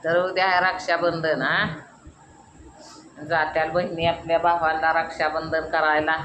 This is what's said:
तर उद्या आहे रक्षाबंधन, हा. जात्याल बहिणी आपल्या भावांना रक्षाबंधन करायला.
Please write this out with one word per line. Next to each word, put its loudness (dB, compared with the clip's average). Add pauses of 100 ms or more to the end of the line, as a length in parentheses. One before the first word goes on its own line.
तर 2
उद्या 0
आहे 2
रक्षाबंधन, 0
हा. 0 (1600)
जात्याल 0
बहिणी -2
आपल्या 0
भावांना 2
रक्षाबंधन -2
करायला. 2